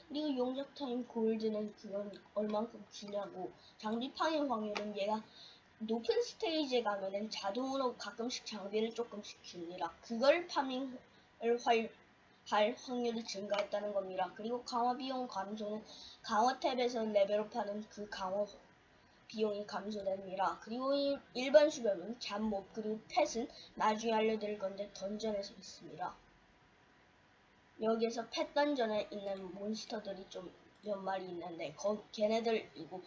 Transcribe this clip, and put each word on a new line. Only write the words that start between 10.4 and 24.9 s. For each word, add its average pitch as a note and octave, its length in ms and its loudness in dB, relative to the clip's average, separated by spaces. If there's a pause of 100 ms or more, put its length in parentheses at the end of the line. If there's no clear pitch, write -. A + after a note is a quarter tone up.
파밍을 C4 520 -2 (640)
활-, A3+ 280 4 (540)
할 G#3+ 320 4
확률이 A#3+ 460 -2
증가했다는 G3+ 720 -2
겁니다. F#3 420 0
그리고 A#3+ 280 -4
강화 B3 320 2
비용 B3+ 320 -4
감소는 G#3 560 -6 (380)
강화 A#3 380 4
탭에서 B3 520 2
레벨업하는 G#3 800 2
그 G#3 200 -8
강화 G3 360 0 (840)
비용이 G#3 380 0
감소됩니다. F#3+ 960 -2
그리고 B3+ 320 0
이 C#4 240 2 (160)
일반 C#4 360 8
수렵은 G#3+ 500 -2
잡몹 G3+ 540 -2
그리고 G#3+ 340 -2
펫은 B3+ 400 2 (280)
나중에 A3 380 2
알려드릴 G#3+ 460 2
건데 G3 340 -6